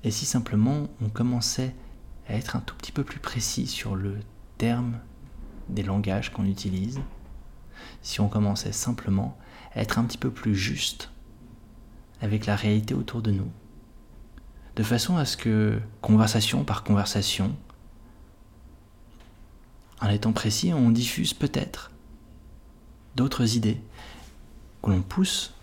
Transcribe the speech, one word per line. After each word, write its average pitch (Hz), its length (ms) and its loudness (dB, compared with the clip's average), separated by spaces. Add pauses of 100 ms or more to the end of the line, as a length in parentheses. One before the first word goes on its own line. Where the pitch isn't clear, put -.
Et 120 80 0
si 107 140 -2
simplement 131 640 2 (140)
on 107 80 0
commençait 123 640 0 (520)
à 110 80 -4
être - 220 -2
un - 40 -2
tout - 140 -10
petit - 180 -12
peu 139 120 0
plus - 160 -12
précis - 460 -2
sur - 280 -4
le 98 240 -2 (380)
terme 117 420 0 (720)
des 98 140 -2
langages 98 500 0
qu'on 98 140 0
utilise, 98 540 -2 (1000)
si - 180 -4
on 104 80 4
commençait 101 440 0
simplement 98 640 -2 (360)
à 110 80 -4
être 110 180 0
un 117 60 4
petit 113 140 -4
peu 123 120 -2
plus 107 240 0
juste - 560 -2 (1080)
avec 107 260 0
la 104 100 2
réalité 107 380 2
autour 110 260 -2
de 110 100 2
nous, 98 200 0 (1300)
de 113 60 2
façon 120 360 4
à 151 60 4
ce - 120 -2
que, 110 440 4 (200)
conversation 110 640 6
par - 200 -2
conversation, - 680 2 (2500)
en 107 80 2
étant 107 240 4
précis, 110 400 2
on 127 180 6
diffuse 117 440 2
peut-être - 560 -2 (1300)
d'autres 123 400 2
idées, 110 260 2 (1000)
que - 80 2
l'on 92 120 6
pousse - 500 0 (100)